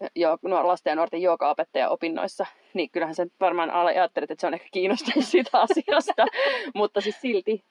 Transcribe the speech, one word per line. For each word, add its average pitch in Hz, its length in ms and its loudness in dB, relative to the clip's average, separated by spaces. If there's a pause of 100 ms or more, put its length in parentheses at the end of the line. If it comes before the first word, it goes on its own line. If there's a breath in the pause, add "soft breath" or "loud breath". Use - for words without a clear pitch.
(160)
jo, 165 260 2
nuor-, 180 260 0
lasten 175 240 0
ja 151 40 -2
nuorten 165 260 -2
joogaopettajaopinnoissa, 170 1200 -2 (280 loud breath)
niin 185 160 -4
kyllähän 165 260 -4
sä 175 120 -2 (120)
varmaan 175 320 0
ala-, 175 180 2
ajattelet, 170 420 0
että 151 100 -12
se 180 60 0
on 143 60 -4
ehkä - 180 -10
kiinnostunut 220 580 0
<laughs> - 20 -12
siitä 302 180 4 (120)
asiasta. 269 640 2 (480 loud breath)
Mutta 208 280 0
siis 208 200 -4
silti, 214 500 -2